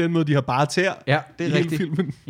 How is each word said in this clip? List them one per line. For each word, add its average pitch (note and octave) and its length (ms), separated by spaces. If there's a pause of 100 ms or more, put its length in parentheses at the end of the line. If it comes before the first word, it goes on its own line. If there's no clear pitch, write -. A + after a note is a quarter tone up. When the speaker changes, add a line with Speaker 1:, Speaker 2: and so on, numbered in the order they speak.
Speaker 1:
den E3+ 100
måde, E3 120
de D3 80
har C#3 80
bare C3 240
tæer F#3 280 (140)
Speaker 2:
Ja, D3 120 (200)
Speaker 3:
Det E3 40
er E3+ 40
Speaker 1:
i - 40
hele D3+ 120
Speaker 3:
rigtigt. D#3+ 180
Speaker 1:
filmen. D#3+ 320 (160)